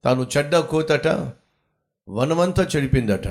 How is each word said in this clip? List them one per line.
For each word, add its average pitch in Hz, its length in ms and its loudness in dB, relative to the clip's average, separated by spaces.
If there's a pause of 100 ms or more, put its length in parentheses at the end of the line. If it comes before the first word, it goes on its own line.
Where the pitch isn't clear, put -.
తాను 127 220 0 (100)
చెడ్డ 147 200 0
కోతట, 156 500 0 (1000)
వనమంతా 165 580 0 (100)
చెడిపిందట. 123 540 0